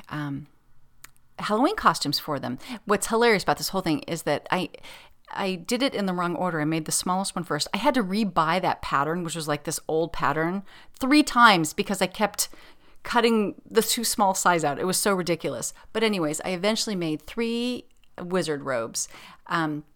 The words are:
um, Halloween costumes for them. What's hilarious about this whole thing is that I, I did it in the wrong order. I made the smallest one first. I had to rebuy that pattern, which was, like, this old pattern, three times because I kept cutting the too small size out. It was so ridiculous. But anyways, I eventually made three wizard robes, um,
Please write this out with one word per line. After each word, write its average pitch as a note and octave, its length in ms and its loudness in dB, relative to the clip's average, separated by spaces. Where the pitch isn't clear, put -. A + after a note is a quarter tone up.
um, C#3+ 400 -8
Halloween A#3+ 360 2
costumes E3 440 2
for C#3+ 200 -6
them. B2 180 -6
What's G3+ 220 0
hilarious A3+ 360 4
about D3 140 2
this - 120 -6
whole F#3+ 120 -2
thing D#3 180 0
is - 240 -8
that D3 260 0
I, F3+ 200 -2
I F#3+ 240 -4
did A3+ 280 -2
it C#4 100 0
in G3+ 120 -2
the F#3 80 0
wrong F3 220 -2
order. E3+ 260 -2
I D3 40 0
made D#3+ 200 0
the D#3+ 60 -8
smallest F#3+ 440 -2
one F3 80 -4
first. - 300 -4
I - 40 -2
had B3+ 180 2
to B3 80 2
rebuy F3+ 580 0
that E3 200 0
pattern, D#3 420 0
which E3+ 120 -6
was, D#3 120 -6
like, D3 180 -2
this D#3+ 140 -4
old D#3+ 240 0
pattern, D#3+ 500 0
three C#4+ 220 6
times A3 520 6
because G3+ 280 -2
I F#3 60 4
kept - 400 -2
cutting A3 520 2
the G#3+ 120 4
too A3 240 0
small G3 280 2
size F3 300 2
out. C#3+ 160 0
It F3+ 80 -2
was F3+ 100 0
so G3+ 160 2
ridiculous. E3 600 -2
But A3 120 -2
anyways, F3+ 420 0
I - 40 -4
eventually G3+ 460 -2
made D#3+ 260 -2
three A#3 640 -4
wizard D#3 440 -2
robes, B2 440 -4
um, D#3 360 -2